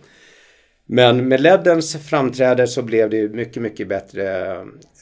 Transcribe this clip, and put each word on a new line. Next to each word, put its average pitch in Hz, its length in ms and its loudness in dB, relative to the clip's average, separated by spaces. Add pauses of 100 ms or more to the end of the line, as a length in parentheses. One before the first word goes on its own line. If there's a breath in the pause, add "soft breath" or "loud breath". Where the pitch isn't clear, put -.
(920 soft breath)
Men 123 360 4
med 131 140 2
ledens 170 540 2
framträde 127 720 0
så 123 140 -6
blev 110 280 0
det 110 80 -2
ju 107 120 -2
mycket, 117 320 -8
mycket 107 260 -8
bättre 95 680 -6 (440)